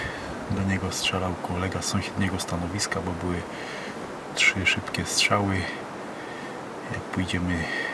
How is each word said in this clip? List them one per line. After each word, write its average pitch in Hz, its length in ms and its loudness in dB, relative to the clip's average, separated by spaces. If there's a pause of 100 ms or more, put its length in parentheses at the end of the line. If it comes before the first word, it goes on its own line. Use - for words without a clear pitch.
(520)
do 98 120 2
niego 95 280 2
strzelał 92 420 2 (140)
kolega 90 340 0
z - 40 -2
sąsiedniego 95 540 2
stanowiska, 87 600 -2
bo 90 100 0
były 87 300 0 (960)
trzy - 300 4
szybkie - 400 2
strzały. 101 500 4 (1400)
Jak - 100 -4
pójdziemy 90 640 0 (300)